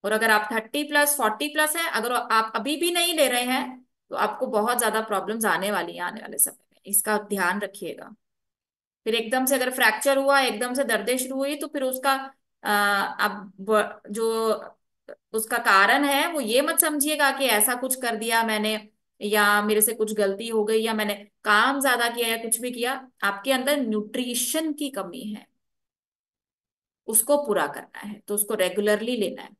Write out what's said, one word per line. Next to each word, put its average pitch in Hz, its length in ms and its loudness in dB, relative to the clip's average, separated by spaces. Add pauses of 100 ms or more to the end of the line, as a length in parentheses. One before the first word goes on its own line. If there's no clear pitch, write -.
और 208 80 0
अगर 220 180 2
आप 208 220 4
थर्टी 226 320 -4
प्लस, 294 320 2
फ़ोर्टी 285 320 0
प्लस 302 280 0
हैं, 339 80 -2
अगर 240 280 -2
आप 220 440 2
अभी 269 200 -2
भी 349 140 0
नहीं 349 240 0
ले 302 140 4
रहे 247 140 2
हैं, 254 440 -4 (240)
तो - 60 -8
आपको 220 300 -2
बहुत 220 320 0
ज्यादा 262 220 0
प्रॉब्लम्स 214 440 -4
आने 190 260 0
वाली 170 220 -4
हैं 175 100 -10
आने - 180 -8
वाले - 180 -14
समय - 340 -2
में, - 140 -20
इसका 208 320 0
ध्यान 202 420 -2
रखिएगा। 190 540 -10 (920)
फिर 220 100 0
एकदम 233 300 0
से 262 100 4
अगर 254 160 0
फ्रैक्चर 254 460 2
हुआ, 277 240 4
एकदम 247 340 -2
से 269 100 0
दर्दें 226 340 0
शुरू 254 180 -6
हुई, 277 200 -2
तो 302 100 -6
फिर 285 160 -4
उसका, 262 320 0 (480)
अ, 202 580 0
अब 196 400 -4
ब-, 208 400 0 (100)
जो 226 420 0 (800)
उसका 220 260 -4
कारण 233 460 6
है 285 280 2
वो 311 80 -2
ये 240 220 2
मत 320 160 0
समझिएगा 302 520 2
कि 277 140 -2
ऐसा 233 300 2
कुछ 254 200 -4
कर 233 220 -4
दिया 226 260 0
मैंने 214 460 -2 (320)
या 208 420 4
मेरे 214 180 2
से 220 140 0
कुछ 220 180 -2
गलती 202 360 -2
हो 220 160 0
गई 220 140 2
या 220 160 0
मैंने 208 200 -2 (300)
काम 233 360 4
ज्यादा 240 280 2
किया 233 200 -2
या 226 80 0
कुछ 226 240 -4
भी 247 100 -4
किया। 247 380 -6 (140)
आपके 202 300 -2
अंदर 269 280 2
न्यूट्रिशन 247 920 -2
की 294 180 -6
कमी 185 420 -10
है, - 140 -14 (1600)
उसको 285 400 2
पूरा 185 200 0
करना - 320 -12
है, - 280 -14
तो 208 80 -6
उसको 208 200 -2
रेगुलरली 208 640 0
लेना 190 260 -4
है। - 180 -18